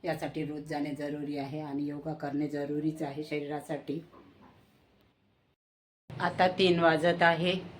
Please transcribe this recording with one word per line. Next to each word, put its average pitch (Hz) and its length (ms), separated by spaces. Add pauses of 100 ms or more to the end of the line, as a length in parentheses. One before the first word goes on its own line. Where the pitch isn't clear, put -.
यासाठी 156 400
रोज 147 180
जाणे 147 280
जरुरी 147 480
आहे 139 220
आणि 143 240
योगा 147 280
करणे 147 360
जरुरीच 147 540
आहे 143 220
शरीरासाठी. 147 800 (2250)
आता 180 280
तीन 180 320
वाजत 170 420
आहे 170 300 (280)